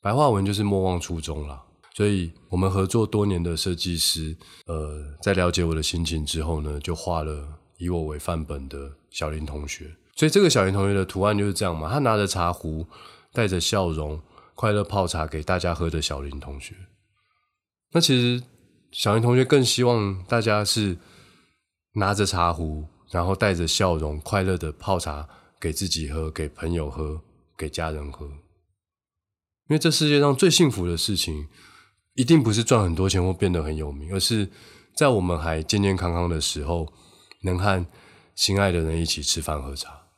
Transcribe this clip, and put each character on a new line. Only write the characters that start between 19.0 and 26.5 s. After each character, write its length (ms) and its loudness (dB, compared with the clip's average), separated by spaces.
林 80 4
同 120 4
学 100 6
更 200 6
希 180 2
望 460 2
大 120 2
家 240 2
是 320 0
拿 200 2
着 100 2
茶 280 2
壶， 340 -6
然 160 0
后 80 0
带 180 2
着 140 0
笑 300 2
容、 240 -4
快 240 0
乐 120 0
的 140 -6
泡 300 -2
茶 280 -8
给 120 -4
自 160 -4
己 200 -4
喝、 220 -4
给 180 -6
朋 240 -6